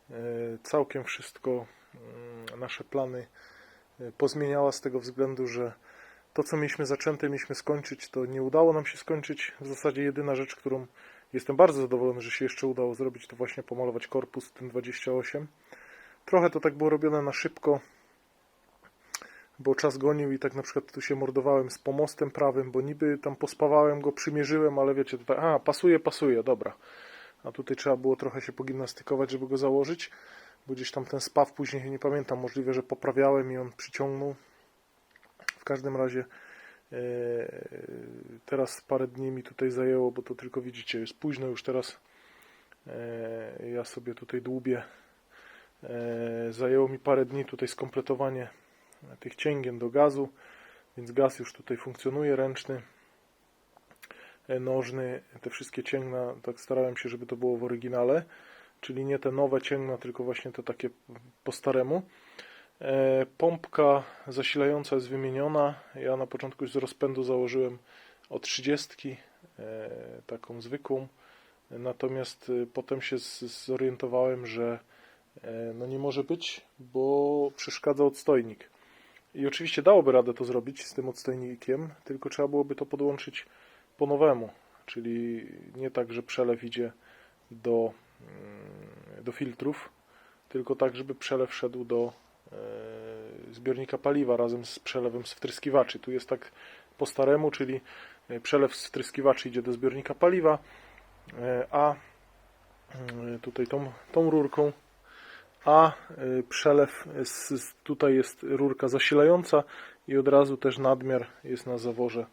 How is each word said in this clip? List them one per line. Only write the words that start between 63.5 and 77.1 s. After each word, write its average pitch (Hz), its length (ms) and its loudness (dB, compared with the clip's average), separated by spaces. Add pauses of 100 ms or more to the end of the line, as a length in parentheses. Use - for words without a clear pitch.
zasilająca 139 680 0
jest 127 120 -2
wymieniona. 143 640 0 (200)
Ja 131 220 -2
na 131 100 -4
początku 131 400 -8
z 123 100 -4
rozpędu 131 460 -2
założyłem 127 560 0 (520)
o - 80 -6
trzydziestki, 135 800 -6 (420)
e, 110 320 -12 (360)
taką 117 340 -12
zwykłą. 135 480 -6 (640)
Natomiast, 127 800 -6 (120)
e, 120 40 -6
potem 131 360 -6
się 131 160 -4
z-, - 480 -12
zorientowałem, 127 800 0
że, 117 320 -4 (640)
e, 117 100 -12 (220)
no, 120 120 -10
nie 135 120 -6
może 139 260 -2
być, - 420 -6 (120)
bo 139 800 2